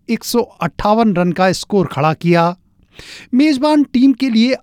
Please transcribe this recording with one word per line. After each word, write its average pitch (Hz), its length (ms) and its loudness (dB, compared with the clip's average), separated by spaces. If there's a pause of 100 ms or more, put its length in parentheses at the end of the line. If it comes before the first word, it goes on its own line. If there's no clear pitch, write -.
(100)
एक 226 140 -4
सौ - 160 -2
अट्ठावन 208 760 -2
रन 180 180 0
का 185 200 0
स्कोर 185 340 -2
खड़ा 151 280 -2
किया। 170 420 0 (760)
मेजबान 294 500 2
टीम 262 280 2
के 269 180 -4
लिए 233 320 2